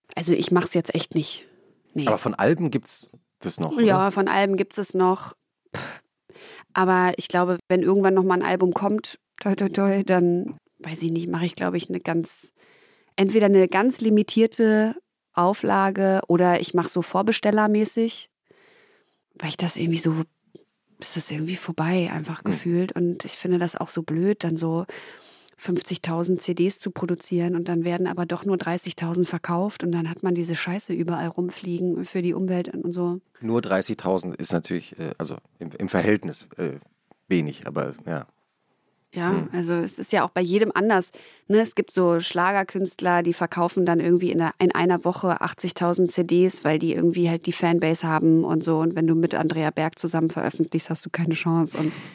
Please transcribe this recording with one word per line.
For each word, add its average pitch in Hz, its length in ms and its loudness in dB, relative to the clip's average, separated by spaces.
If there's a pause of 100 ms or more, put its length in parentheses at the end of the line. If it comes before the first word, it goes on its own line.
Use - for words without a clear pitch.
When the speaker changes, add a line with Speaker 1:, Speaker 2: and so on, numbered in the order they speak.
(140)
Speaker 1:
Also 170 200 0
ich - 180 0
mach's 175 240 2
jetzt - 180 -2
echt - 220 -4
nicht. - 320 -4 (480)
Nee. 147 100 -4
Speaker 2:
Aber 110 140 2
von 107 160 -4
Alben 156 340 2
gibt's - 400 -6 (300)
das - 200 -8
noch, 240 200 -2
Speaker 1:
Ja, 214 160 6
Speaker 2:
oder? 190 160 2
Speaker 1:
von 196 160 0
Alben 196 280 2
gibt's 196 220 -4
es 202 160 -6
noch. 185 400 2 (420)
Pff. - 260 -12 (720)
Aber 185 440 4
ich - 100 -10
glaube, 180 300 0 (120)
wenn 185 120 4
irgendwann 190 320 4
noch 185 100 4
mal 185 120 2
ein 185 100 0
Album 185 300 2
kommt, 208 420 -2 (240)
toi, 202 140 0
toi, 196 140 0
toi, 196 340 2
dann, 175 540 2 (200)
weiß 160 240 -12
ich 165 100 -2
nicht, 165 160 -2
mache 170 180 -2
ich, 170 100 -4
glaube 180 220 -2
ich, - 120 -6
eine 180 120 -6
ganz, - 500 -4 (640)
entweder 202 320 4
eine 190 200 8
ganz 233 320 0
limitierte 220 960 4 (380)
Auflage 196 920 2
oder 175 320 4
ich - 160 -4
mache 175 140 0
so 180 120 -2
vorbestellermäßig, 214 1300 0 (1120)
weil 160 80 -6
ich - 80 -8
das 170 200 -4
irgendwie 165 220 0
so, 165 140 2 (840)
es - 160 -14
ist 165 160 -8
irgendwie 156 240 -4
vorbei 170 560 -2
einfach 156 320 -8
Speaker 2:
Hm. 202 80 -2
Speaker 1:
gefühlt. 175 400 -2
Und 175 320 -2
ich - 100 -14
finde 180 240 0
das 175 200 -4
auch 165 100 -6
so 165 160 -6
blöd, 180 400 -2
dann 165 140 -2
so 165 280 -2 (720)
fünfzigtausend 175 840 -2
C 175 120 -4
Ds 175 260 0
zu 190 120 -8
produzieren 175 640 -2
und 170 120 -2
dann 170 160 0
werden 175 240 0
aber 175 180 -4
doch 175 200 -6
nur 196 120 0
dreißigtausend 175 720 -2
verkauft 175 560 -4
und 175 80 -2
dann 170 180 -2
hat 170 140 -8
man 180 120 0
diese 170 200 -2
Scheiße 180 380 -6
überall 170 340 -4
rumfliegen 180 800 -4
für 185 160 -4
die 175 120 0
Umwelt 180 400 -2
und 170 200 -6
so. 175 260 -2 (220)
Speaker 2:
Nur 117 200 2
dreißigtausend 95 760 0
ist - 160 -6
natürlich, 85 460 -4
äh, 82 180 -8
also 80 200 -8 (220)
im, 82 180 -12
im 95 120 -6
Verhältnis, 95 580 0 (100)
äh, 71 220 -6 (480)
wenig, 76 400 -2
aber 67 260 -6 (120)
ja. 80 200 -8 (840)
Speaker 1:
Ja, 175 200 -4
Speaker 2:
Hm. 165 220 -2
Speaker 1:
also 175 200 -2
es 170 240 -4
ist - 160 -6
ja 190 100 2
auch 175 60 -2
bei - 120 -4
jedem 196 320 2
anders. 196 360 2 (380)
Ne? 208 140 6
Es 220 120 -2
gibt - 180 -2
so 175 280 2
Schlagerkünstler, 180 1040 0
die 170 100 2
verkaufen 175 520 0
dann 170 140 2
irgendwie 175 320 2
in - 80 0
einer, 165 200 0
in 175 140 4
einer 175 300 2
Woche 180 380 0
achtzigtausend 175 680 0
C 180 120 0
Ds, 175 400 2
weil 156 160 2
die 165 140 0
irgendwie 170 340 2
halt 165 200 -2
die 175 40 0
Fanbase 165 560 2
haben 160 380 4
und 160 180 0
so. 160 160 2
Und 165 160 0
wenn 165 120 2
du 160 80 4
mit 165 200 2
Andrea 160 360 0
Berg 160 280 -4
zusammen 165 300 0
veröffentlichst, - 640 -2
hast - 160 -8
du - 20 -14
keine 165 240 -2
Chance. 165 440 0
Und, 156 140 0 (240)